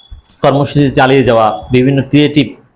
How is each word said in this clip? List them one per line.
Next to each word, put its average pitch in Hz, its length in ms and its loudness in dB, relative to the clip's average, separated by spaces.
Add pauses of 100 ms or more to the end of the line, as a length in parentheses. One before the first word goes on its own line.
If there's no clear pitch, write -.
(420)
কর্মসূচি 143 500 0
চালিয়ে 135 320 2
যাওয়া, 113 480 0
বিভিন্ন 131 300 0
ক্রিয়েটিভ 143 540 0 (200)